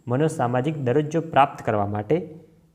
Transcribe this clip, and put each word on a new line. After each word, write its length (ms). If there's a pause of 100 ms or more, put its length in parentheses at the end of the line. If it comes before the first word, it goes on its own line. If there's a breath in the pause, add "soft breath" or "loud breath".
મનોસામાજિક 680
દરજ્જો 440
પ્રાપ્ત 440
કરવા 220
માટે 520 (360)